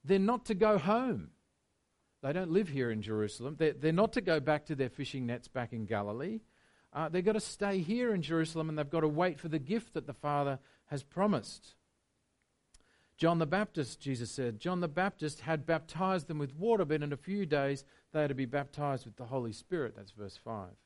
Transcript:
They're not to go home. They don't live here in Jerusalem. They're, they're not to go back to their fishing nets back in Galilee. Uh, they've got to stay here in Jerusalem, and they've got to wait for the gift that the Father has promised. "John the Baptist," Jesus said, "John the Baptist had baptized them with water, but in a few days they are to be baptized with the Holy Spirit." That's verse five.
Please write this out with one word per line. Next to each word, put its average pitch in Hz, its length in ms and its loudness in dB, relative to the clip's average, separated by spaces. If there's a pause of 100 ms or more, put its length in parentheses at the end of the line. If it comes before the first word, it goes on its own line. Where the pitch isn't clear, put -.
They're 185 140 4
not 233 280 2
to 220 100 0
go 208 240 6
home. 190 500 0 (920)
They 139 100 -2
don't 175 160 -2
live 185 200 4
here 135 200 0
in 107 140 -2
Jerusalem. 110 560 -2
They're, 156 140 4
they're 151 180 0
not 202 220 4
to 247 80 0
go 170 180 2
back 147 260 2
to 151 100 -4
their 131 140 0
fishing 131 380 -6
nets 120 200 -4
back 123 260 -6
in 110 120 -4
Galilee. 113 560 -2 (500)
Uh, 151 160 -2
they've 175 160 0
got 214 100 4
to 220 60 2
stay 202 400 -2
here 226 340 0
in 175 100 0
Jerusalem, 160 440 0
and 156 100 -4
they've 143 120 -2
got 165 120 2
to 156 60 4
wait 160 320 2
for 170 80 -10
the 156 120 -2
gift 180 340 -4
that 139 140 -6
the 143 60 -10
Father 143 440 0 (300)
has 139 160 -6
promised. - 720 -2 (1400)
"John 170 220 4
the 165 80 4
Baptist," 170 560 -2
Jesus 123 300 -4
said, 120 280 -4
"John 180 200 -2
the 170 80 0
Baptist 156 540 -2
had 160 260 -2
baptized 165 600 0
them 151 120 -4
with 139 160 -4
water, 202 280 4
but 147 200 2
in 147 100 -2
a 139 40 -4
few 196 280 -2
days 139 400 0 (260)
they 151 120 2
are 147 40 2
to 139 60 0
be 131 120 0
baptized 139 600 -2
with 110 120 -16
the 123 80 -10
Holy 117 280 -4
Spirit." 123 420 -4
That's 101 160 -16
verse 101 240 -12
five. 104 400 -10 (100)